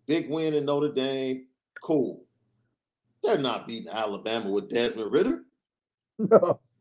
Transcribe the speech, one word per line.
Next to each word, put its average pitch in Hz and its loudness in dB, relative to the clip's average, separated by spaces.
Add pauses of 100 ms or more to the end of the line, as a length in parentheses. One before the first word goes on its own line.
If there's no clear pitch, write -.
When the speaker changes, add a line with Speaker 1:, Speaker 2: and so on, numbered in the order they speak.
Speaker 1:
Big 147 0
win 156 0
in 147 0
Notre 143 0
Dame. 131 -2 (340)
Cool. 131 -2 (1000)
They're 403 2
not 120 -2
beating 113 -10
Alabama 107 -4
with 101 -2
Desmond 113 0
Ridder. 214 2
Speaker 2:
<laughs> - -20 (680)
No. 208 4 (200)